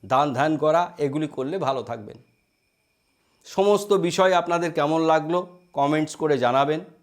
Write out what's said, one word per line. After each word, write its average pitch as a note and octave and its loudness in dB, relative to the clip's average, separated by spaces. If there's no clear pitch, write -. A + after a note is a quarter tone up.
দান C3+ 0
ধ্যান D3 0
করা, D#3+ 0
এগুলি D3 -2
করলে D3 -6
ভালো C3 -2
থাকবেন। A2+ -12
সমস্ত G3+ 2
বিষয় F#3 2
আপনাদের E3+ 0
কেমন D#3 0
লাগলো D#3+ 2
কমেন্টস D3+ -2
করে D3+ 0
জানাবেন C#3 0